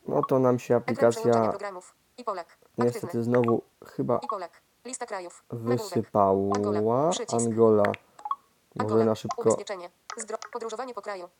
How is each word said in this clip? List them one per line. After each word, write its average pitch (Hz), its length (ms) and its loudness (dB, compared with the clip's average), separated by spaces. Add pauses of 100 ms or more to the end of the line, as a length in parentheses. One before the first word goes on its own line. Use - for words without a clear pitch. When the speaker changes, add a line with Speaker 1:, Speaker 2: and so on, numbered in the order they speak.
Speaker 1:
No 143 140 0
to 139 160 2
nam 127 200 4
się 123 180 0
Speaker 2:
Ekran 117 200 0
przełączania 120 320 2
Speaker 1:
aplikacja 113 220 2
Speaker 2:
programów. - 440 -10 (240)
I 247 60 -18
Polak. 185 340 -10 (200)
Speaker 1:
niestety 120 280 0
Speaker 2:
Aktywny. 117 180 -4
Speaker 1:
znowu 120 380 4 (240)
chyba 127 360 -2
Speaker 2:
I - 60 -12
Polak. 185 340 -8 (220)
Lista 247 220 -10
krajów. 185 460 -12
Nagłówek. 120 280 -2
Speaker 1:
wysypała. 98 760 2
Speaker 2:
Angola. 107 540 2
Przycisk. 185 240 -4
Speaker 1:
Angola. 113 480 4
Może 104 120 2 (840)
Speaker 2:
Angola. 110 260 2
Speaker 1:
na 110 100 4
szybko. - 280 -8
Speaker 2:
Ubezpieczenie. 175 480 0 (260)
Zdro-, 214 220 -10 (140)
podróżowanie 233 420 -10
po 202 80 -12
kraju. 185 260 -10 (120)